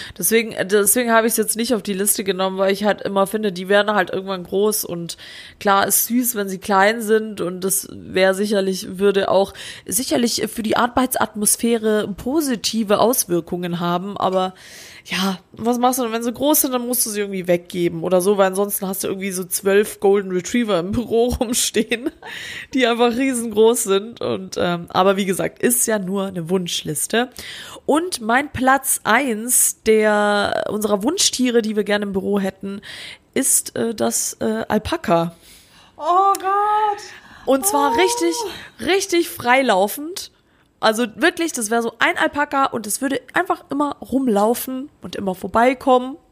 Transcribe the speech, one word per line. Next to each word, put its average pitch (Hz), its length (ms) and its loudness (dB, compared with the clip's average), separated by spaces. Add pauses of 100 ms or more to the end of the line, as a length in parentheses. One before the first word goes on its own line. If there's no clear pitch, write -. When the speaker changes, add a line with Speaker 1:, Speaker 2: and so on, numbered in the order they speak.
(200)
Speaker 1:
Deswegen, 220 320 2
äh, - 160 -2
deswegen 208 440 2
habe 226 140 6
ich's 233 120 0
jetzt 214 180 0
nicht 233 180 -2
auf 208 80 0
die 202 120 -4
Liste 202 300 -2
genommen, 190 360 -2
weil 196 120 2
ich 208 120 -2
halt 208 180 0
immer 196 240 0
finde, 214 260 -2
die 185 160 -8
werden 208 280 4
halt 185 160 0
irgendwann 190 320 -6
groß 208 420 0
und 170 320 -8 (420)
klar 196 280 4
ist - 180 0
süß, 240 300 0
wenn 202 120 -4
sie 190 120 -8
klein 208 420 2
sind 214 400 0
und 180 200 -6
das 185 300 -2
wär 185 440 2
sicherlich, 190 640 -2
würde 196 300 2
auch 196 260 2 (320)
sicherlich 240 560 0 (100)
für - 80 -8
die 220 160 0
Arbeitsatmosphäre 220 1400 0
positive 240 840 0
Auswirkungen 175 800 0
haben, 180 360 -2
aber 185 380 0 (540)
ja, 185 300 -2 (140)
was 233 260 -2
machst 247 220 2
du 254 40 0
denn, 226 100 -4
wenn 233 100 -4
sie 240 100 -2
groß 294 280 2
sind, 262 120 -2
dann 240 140 -2
musst 247 180 0
du 233 60 -6
sie 208 80 -4
irgendwie 196 280 -4
weggeben 175 560 0
oder 180 180 2
so, 202 160 2
weil 190 100 6
ansonsten 196 400 -2
hast 196 160 -6
du - 40 -4
irgendwie 196 240 -4
so 185 120 -6
zwölf 196 560 0
Golden 196 320 2
Retriever 196 480 0
im 180 120 -4
Büro 233 360 2
<laughs> 240 120 -2
rumstehen, 247 680 0 (640)
die 262 140 4
einfach 233 280 4
riesengroß 233 680 2
sind 202 380 -2
und, 190 380 -4
ähm, 175 300 -2
aber 190 280 4
wie 196 80 0
gesagt, 175 360 -4
ist 247 260 2
ja 220 120 0
nur 190 260 -4
eine 175 240 -6
Wunschliste. 185 800 -2 (560)
Und 330 340 0
mein 247 320 0
Platz 262 520 2
eins 233 840 0
der, 208 880 4
unserer 208 320 0
Wunschtiere, 247 580 2
die 214 140 -2
wir 208 80 0
gerne 208 220 0
im 202 80 -6
Büro 196 260 0
hätten, 196 420 -6 (540)
ist, - 400 0
äh, 233 180 -2
das, 233 460 -2
äh, 220 280 -2
Alpaka. 180 680 0 (600)
Speaker 2:
Oh 359 420 4
Gott! 415 600 0 (440)
Speaker 1:
Und 269 220 2
zwar 285 240 2
Speaker 2:
Oh. 330 80 0
Speaker 1:
richtig, 339 360 2 (560)
richtig 339 380 0
freilaufend. 254 1040 0 (500)
Also 220 240 2 (100)
wirklich, 330 380 0
das 214 180 -6
wär 233 100 2
so 226 180 -4
ein 320 220 2
Alpaka 285 440 0
und 233 200 -4
es 208 160 -6
würde 277 200 -2 (120)
einfach - 380 -2
immer 277 300 -2
rumlaufen 240 880 0 (120)
und - 140 -12
immer 196 180 -4
vorbeikommen 254 840 2 (140)